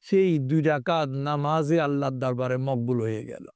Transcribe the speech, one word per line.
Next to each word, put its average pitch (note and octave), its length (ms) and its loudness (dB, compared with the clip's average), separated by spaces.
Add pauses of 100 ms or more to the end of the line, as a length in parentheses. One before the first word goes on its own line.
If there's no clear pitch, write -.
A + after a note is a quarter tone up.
সেই F#3+ 320 4
দুই D3 240 2
রাকাত D3+ 460 0 (140)
নামাজে D3 580 0
আল্লাহর C#3+ 320 0
দরবারে B2+ 440 -2
মকবুল B2+ 440 0
হয়ে A2 240 -4
গেল - 320 -14